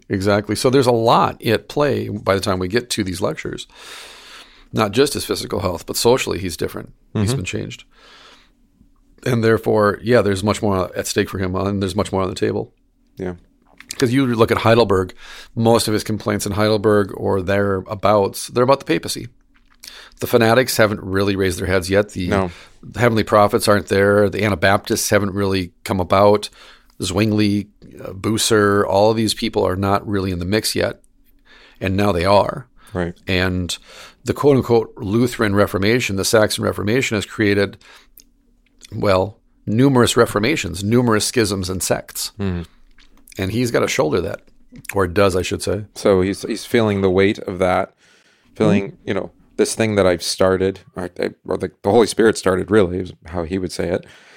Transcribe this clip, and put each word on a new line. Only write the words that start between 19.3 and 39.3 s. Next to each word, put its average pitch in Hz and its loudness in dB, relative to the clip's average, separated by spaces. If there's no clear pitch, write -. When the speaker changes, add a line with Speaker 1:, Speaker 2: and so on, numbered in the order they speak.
Speaker 1:
The - -6
fanatics 117 4
haven't 107 2
really 98 0
raised 92 0
their 95 -4
heads 92 0
yet. 101 2
The 92 -6
Speaker 2:
No. 95 0
Speaker 1:
heavenly 110 2
prophets 104 2
aren't 104 2
there. 101 4
The 98 -4
Anabaptists 101 0
haven't 101 0
really 95 -2
come 101 -4
about. 104 4
Zwingli, 104 0
uh, - -12
Bucer, 104 2
all 104 4
of 113 -2
these 110 0
people 104 -2
are 92 -2
not 98 0
really 95 -2
in 87 -6
the 87 -6
mix 104 -2
yet. - -4
And 95 -2
now 101 2
they 85 0
are. 98 2
Speaker 2:
Right. 87 -4
Speaker 1:
And 92 -2
the 104 -4
quote-unquote 120 2
Lutheran 107 0
Reformation, 101 0
the 95 -2
Saxon 107 2
Reformation, 101 -2
has 95 -4
created, 101 0
well, 101 0